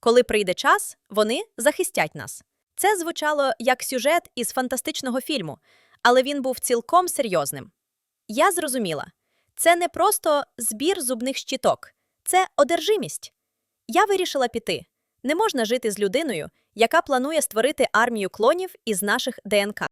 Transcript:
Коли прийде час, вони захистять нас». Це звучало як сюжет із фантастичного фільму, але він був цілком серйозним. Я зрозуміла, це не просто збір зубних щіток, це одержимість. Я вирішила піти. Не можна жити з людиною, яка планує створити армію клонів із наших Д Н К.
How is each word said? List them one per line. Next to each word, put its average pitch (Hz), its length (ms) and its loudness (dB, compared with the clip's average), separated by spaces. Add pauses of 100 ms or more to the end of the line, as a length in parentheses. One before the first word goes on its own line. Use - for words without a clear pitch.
Коли 240 220 4
прийде 196 320 0
час, - 440 0 (120)
вони 214 320 0 (140)
захистять 240 580 0
нас». - 280 -12 (340)
Це 403 200 2
звучало 302 600 -2
як 254 240 0
сюжет 277 520 0
із 240 180 -4
фантастичного 254 680 -4
фільму, 180 380 -6 (440)
але 247 200 6
він 277 200 -2
був 254 160 -2
цілком 330 500 0
серйозним. 156 640 -4 (580)
Я 302 240 2
зрозуміла, 247 540 -4 (500)
це 339 200 4
не 339 120 -2
просто 330 560 0 (140)
збір 285 440 -2
зубних 254 340 -4
щіток, - 560 -4 (320)
це 370 220 2 (100)
одержимість. 320 760 0 (540)
Я 339 180 4
вирішила 359 440 0
піти. 208 380 -6 (360)
Не 302 120 0
можна 349 300 0
жити 220 260 0
з 202 80 -8
людиною, 202 500 -2 (260)
яка 269 280 4
планує 277 400 0
створити 240 500 0
армію 220 380 0
клонів 339 440 0 (100)
із 208 180 -2
наших 226 420 -2
Д 208 140 2
Н 202 140 0
К. - 200 -6